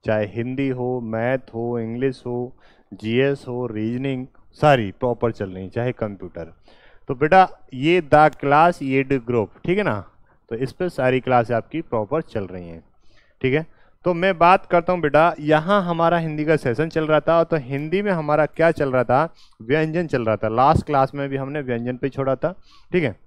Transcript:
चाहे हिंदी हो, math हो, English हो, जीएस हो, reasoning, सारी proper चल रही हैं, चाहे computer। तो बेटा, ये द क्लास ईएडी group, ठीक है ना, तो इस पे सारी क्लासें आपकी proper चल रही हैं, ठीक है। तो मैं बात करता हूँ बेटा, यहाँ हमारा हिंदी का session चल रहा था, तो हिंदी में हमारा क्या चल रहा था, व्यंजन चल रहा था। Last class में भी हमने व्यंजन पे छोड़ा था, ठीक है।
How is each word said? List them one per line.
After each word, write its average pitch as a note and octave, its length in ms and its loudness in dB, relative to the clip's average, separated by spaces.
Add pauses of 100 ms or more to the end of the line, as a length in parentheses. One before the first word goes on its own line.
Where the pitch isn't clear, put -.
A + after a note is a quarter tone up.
चाहे G#2+ 220 0
हिंदी B2+ 440 -4
हो, B2 320 -4
math A#2 520 -4
हो, A#2+ 240 -6
English A#2+ 480 -6
हो, B2 300 -8 (360)
जीएस B2 560 0
हो, B2 180 -6
reasoning, B2 600 -6 (320)
सारी B2+ 340 4
proper A#2 400 -2
चल G2 180 -8
रही F#2 120 -10
हैं, F#2+ 80 -10
चाहे A#2+ 240 -4
computer। F#2 600 -10 (540)
तो C#3 60 -4
बेटा, F3+ 340 6 (280)
ये E3 280 2
द D3+ 260 6 (100)
क्लास D3+ 420 4
ईएडी C3+ 380 0
group, A2+ 460 -2
ठीक F3+ 120 0
है G#3 60 -2
ना, G#2+ 200 -2 (460)
तो A2+ 60 -6
इस C3 160 -4
पे F#3 160 -6
सारी C3 320 0
क्लासें A#2+ 340 2
आपकी C3 280 -4
proper A#2+ 400 -4
चल G2+ 240 -8
रही F2+ 220 -14
हैं, E2 140 -16 (600)
ठीक C3 120 0
है। D#3+ 100 0 (400)
तो F3+ 100 0
मैं F3+ 240 0
बात F3 280 4
करता F3 260 0
हूँ F3+ 80 -2
बेटा, D#3 400 4
यहाँ D#3 420 2
हमारा E3+ 360 0
हिंदी D3+ 260 -4
का D#3 120 2
session D3 320 -2
चल D#3 180 -2
रहा D3+ 140 2
था, E3 240 2
तो E3 140 -2
हिंदी D3 440 -4
में G#3 100 -2
हमारा D3+ 360 0
क्या E3 220 2
चल C#3 220 -2
रहा B2+ 120 2
था, C#3+ 300 2 (260)
व्यंजन D#3 460 -2
चल B2 180 -2
रहा A2 120 0
था। A2 140 -4
Last C#3 360 4
class C3+ 280 0
में C#3 140 -6
भी C3+ 80 -6
हमने C#3 260 -6
व्यंजन B2 340 -4
पे C#3 120 -6
छोड़ा C3+ 280 -4
था, E3+ 160 -4 (380)
ठीक F3 140 0
है। G#2+ 120 -4 (100)